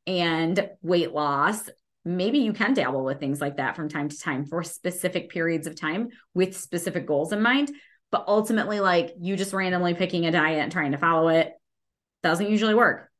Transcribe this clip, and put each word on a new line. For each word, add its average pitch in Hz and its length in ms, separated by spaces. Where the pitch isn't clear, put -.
and 175 640
weight 170 300
loss, 147 540
maybe 180 320
you 220 160
can 233 220
dabble 135 280
with 135 160
things 143 220
like 143 160
that 131 180
from 151 140
time 147 180
to 147 120
time 143 260
for 165 160
specific 180 680
periods 165 340
of 156 80
time 180 360
with 185 200
specific - 520
goals 156 260
in 208 80
mind. 269 300
But - 160
ultimately, 214 520
like, 175 400
you 185 160
just 196 160
randomly 180 440
picking 175 320
a 160 40
diet 160 280
and 151 120
trying 156 200
to 139 80
follow 165 300
it 160 240
doesn't 180 300
usually 214 240
work. 220 340